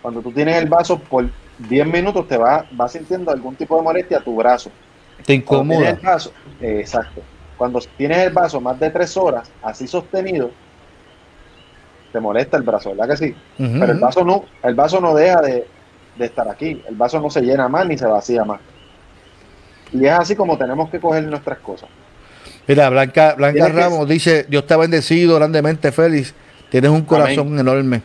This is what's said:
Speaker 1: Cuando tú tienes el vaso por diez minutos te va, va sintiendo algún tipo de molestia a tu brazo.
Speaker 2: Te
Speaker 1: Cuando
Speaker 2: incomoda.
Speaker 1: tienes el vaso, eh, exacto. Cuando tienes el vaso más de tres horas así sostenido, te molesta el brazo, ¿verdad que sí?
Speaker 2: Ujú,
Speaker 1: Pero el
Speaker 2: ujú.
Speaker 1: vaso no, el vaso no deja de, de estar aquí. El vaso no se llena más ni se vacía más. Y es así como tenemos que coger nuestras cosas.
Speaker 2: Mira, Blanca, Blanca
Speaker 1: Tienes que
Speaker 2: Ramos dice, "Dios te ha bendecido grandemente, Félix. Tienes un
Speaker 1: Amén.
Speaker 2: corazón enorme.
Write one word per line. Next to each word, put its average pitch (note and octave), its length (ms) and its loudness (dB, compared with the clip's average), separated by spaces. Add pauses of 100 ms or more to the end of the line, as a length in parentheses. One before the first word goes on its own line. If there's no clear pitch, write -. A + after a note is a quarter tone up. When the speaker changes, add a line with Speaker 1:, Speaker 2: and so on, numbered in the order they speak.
Speaker 1:
Cuando A#2 200 -8
tú A#2+ 100 -12
tienes D3+ 240 0
el D#3+ 120 0
vaso E3+ 300 2
por B2+ 300 -2 (300)
diez B2+ 280 0
minutos F3+ 420 -2
te C3 80 -2
va, C3 300 2 (120)
va B2 100 -2
sintiendo E3+ 420 -6
algún C3 260 -6
tipo D#3+ 200 -4
de E3 60 2
molestia E3 360 -2
a - 40 0
tu A#2 140 -6
brazo. A#2+ 340 0 (540)
Speaker 2:
Te C3+ 180 2
Speaker 1:
Cuando C#3+ 320 0
Speaker 2:
incomoda. D#3+ 60 2
Speaker 1:
tienes A#2 200 2
el F3+ 60 -6
vaso, F3 260 -2 (280)
eh, A2 200 -4
exacto. - 420 -6 (340)
Cuando B2 240 -4 (160)
tienes D3 220 -2
el F#3 140 0
vaso D#3 280 0
más B2+ 200 -6
de D#3 100 0
tres E3+ 260 -4
horas D3+ 340 -2 (120)
así A2 240 -10
sostenido, F3 640 -6 (1600)
te A#2 80 -6
molesta A2 360 -2
el B2+ 60 -2
brazo, G#2 320 -4
¿verdad A2 140 -4
que D3 80 0
sí? D3 180 -6 (240)
Speaker 2:
Ujú, B2 200 -4
Speaker 1:
Pero - 140 2
el D3 60 0
Speaker 2:
ujú. A#2+ 80 2
Speaker 1:
vaso F3 180 0
no, F#3 200 0 (180)
el B2 120 -2
vaso D#3 260 2
no E3 140 2
deja E3+ 280 4
de, B2+ 240 -2 (500)
de A#2+ 80 -4
estar A2+ 240 -6
aquí. D3+ 400 -8
El A2 80 -12
vaso B2 240 0
no D3 100 -4
se D3 120 -2
llena B2+ 260 0
más E3+ 180 0
ni D#3 120 -4
se B2+ 80 -2
vacía A2 380 0
más. G#2 160 -6 (1300)
Y C3 140 2
es D3 60 4
así F3 240 0
como E3+ 200 0
tenemos C3+ 320 -4
que E3+ 120 -10
coger D#3+ 240 -2
nuestras C#3+ 340 -8
cosas. - 300 -16 (800)
Speaker 2:
Mira, C#3+ 220 6
Blanca, C3+ 480 4
Blanca C#3+ 160 2 (140)
Speaker 1:
Tienes D#3+ 60 2
que E3 80 0
Speaker 2:
Ramos E3 280 0
dice, D#3+ 400 2
"Dios C#3+ 180 0
te F3 80 4
ha - 20 6
bendecido E3 600 4
grandemente, D3+ 560 0
Félix. D#3+ 400 0 (380)
Tienes B2+ 200 4
un D3+ 80 4
Speaker 1:
Amén. D3+ 80 -2
Speaker 2:
corazón D3 520 2
enorme. C3 460 0